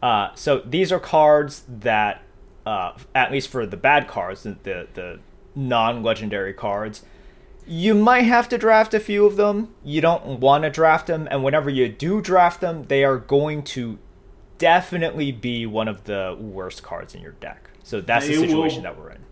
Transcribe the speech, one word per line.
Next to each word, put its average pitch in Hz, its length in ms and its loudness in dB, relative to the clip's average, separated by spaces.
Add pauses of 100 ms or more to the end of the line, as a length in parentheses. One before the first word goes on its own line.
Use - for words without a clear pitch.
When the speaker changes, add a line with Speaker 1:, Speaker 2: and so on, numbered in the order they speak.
Speaker 1:
Uh, 110 320 2
so 135 240 0
these 165 340 -2
are 180 80 0
cards 151 680 2
that, 107 540 -2 (460)
uh, 95 260 -4 (220)
at 131 180 2
least 135 160 -4
for 123 160 -6
the 92 140 -10
bad 143 280 2
cards, 95 360 -8
the, 101 220 -12
the, 90 280 -8
the 90 280 -12 (340)
non-legendary 113 960 -2
cards, 107 520 -6 (600)
you 175 280 0
might 240 280 4
have 240 280 4
to 240 80 -2
draft 220 340 4
a 214 80 0
few 208 240 0
of 208 120 4
them. 208 460 0
You 151 200 -4
don't 160 380 0
wanna 143 280 4
draft 160 380 2
them, 160 240 -4
and 139 120 -2
whenever 139 280 0
you 127 180 2
do 165 320 -4
draft 180 400 4
them, 165 280 -6
they 139 140 2
are 135 140 2
going 143 460 -2
to 120 360 -8 (600)
definitely 165 760 0
be 120 320 -6
one 110 240 -4
of 104 160 -10
the 95 340 -6
worst 95 440 -12
cards - 320 -14
in 90 80 -18
your - 100 -18
deck. - 380 -18 (120)
So 104 200 -8
that's 117 240 2
the 151 60 -2
Speaker 2:
They 156 80 2
will 170 60 2
Speaker 1:
situation 156 360 0
that 87 160 -12
we're - 140 -18
in. - 200 -20